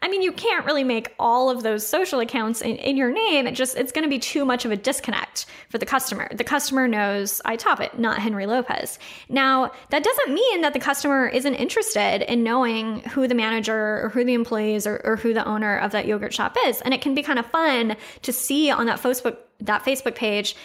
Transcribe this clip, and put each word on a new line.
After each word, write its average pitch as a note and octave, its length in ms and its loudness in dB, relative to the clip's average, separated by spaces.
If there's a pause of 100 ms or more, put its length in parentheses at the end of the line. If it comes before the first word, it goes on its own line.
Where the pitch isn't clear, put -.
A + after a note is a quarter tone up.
I E4+ 60 -2
mean, F#4+ 160 0
you F#4 80 0
can't F#4+ 340 -2
really C#4+ 180 2
make A#3 360 -2
all B3 320 4
of A#3+ 100 -2
those G#3+ 240 -2
social D#4+ 340 0
accounts A#3 440 -2
in, A3+ 140 -2
in C4+ 200 0
your B3+ 140 2
name. E4 340 2
It - 60 -2
just, B3+ 260 -2
it's C4 140 -2
gonna D#4+ 160 0
be C#4 100 0
too C#4+ 260 -2
much B3 220 0
of A3+ 60 0
a G#3+ 40 0
disconnect - 720 -4 (240)
for - 80 -6
the - 80 -2
customer. C4 480 -2
The A3 100 -4
customer C4+ 440 0
knows G3+ 580 0
iToppit, A#3 540 0
not A3+ 180 2
Henry G3+ 300 -2
Lopez. A#3+ 500 -2 (320)
Now, C4+ 420 4 (200)
that D4 120 2
doesn't B4 300 2
mean G4+ 280 4
that D4 120 2
the C#4+ 60 0
customer C#4 480 2
isn't C4 280 0
interested G#3 680 0
in A#3+ 200 2
knowing A3+ 580 0
who C4 260 0
the B3 80 2
manager A3 680 0
or A3 60 -2
who A#3+ 140 0
the B3 100 2
employees G#3+ 540 0
or, G#3 160 -4
or A3 140 2
who A#3 140 0
the A3 140 2
owner G#3+ 320 0
of G3+ 140 0
that G#3+ 160 0
yogurt G#3 260 -2
shop - 320 0
is. B3+ 160 0
And B3 100 0
it C4 100 0
can C#4 120 0
be C#4+ 80 0
kind D4 160 0
of A#3 80 -2
fun B3+ 520 2 (260)
to B3+ 100 -2
see C#4+ 380 2
on A#3 160 2
that A3+ 120 0
Facebook, - 380 -2 (240)
that G#3 240 0
Facebook C4 300 -2
page G#3 380 -2 (120)